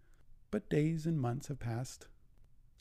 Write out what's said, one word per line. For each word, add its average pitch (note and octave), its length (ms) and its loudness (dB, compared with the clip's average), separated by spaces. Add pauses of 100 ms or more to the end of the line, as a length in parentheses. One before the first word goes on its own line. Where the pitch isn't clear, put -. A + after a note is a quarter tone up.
(500)
but G#3 200 -2
days D#3 360 4
and E3 140 2
months B2+ 300 0
have C#3 100 -8
passed. A#2+ 480 -4 (720)